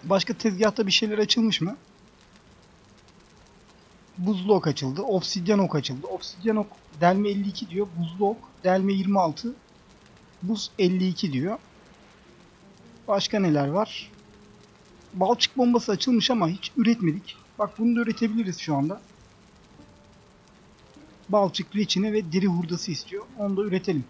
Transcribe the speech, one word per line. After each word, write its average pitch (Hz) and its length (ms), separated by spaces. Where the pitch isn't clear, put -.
Başka 190 300
tezgahta 214 520
bir 196 60
şeyler 208 260
açılmış 214 420
mı? 196 160
Buzlu 190 360
ok 180 120
açıldı. 143 360
Obsidyen 202 560
ok 185 160
açıldı. 139 320
Obsidyen 196 500
ok 208 100
delme 190 280
elli 202 200
iki 185 220
diyor. 196 160
Buzlu 175 300
ok 226 100
delme 190 280
yirmi 196 280
altı. 175 340
Buz 202 360
elli 185 300
iki 175 240
diyor. 156 260
Başka 214 320
neler 147 280
var? 196 420
Balçık 190 420
bombası 240 360
açılmış 226 380
ama 208 180
hiç - 280
üretmedik. 202 600
Bak 208 200
bunu 226 180
da 233 40
üretebiliriz 226 580
şu 156 160
anda. 156 260
Balçık 196 480
reçine 208 360
ve 190 200
deri 185 140
hurdası 175 440
istiyor. 190 340
Onu 202 180
da 196 60
üretelim. 185 480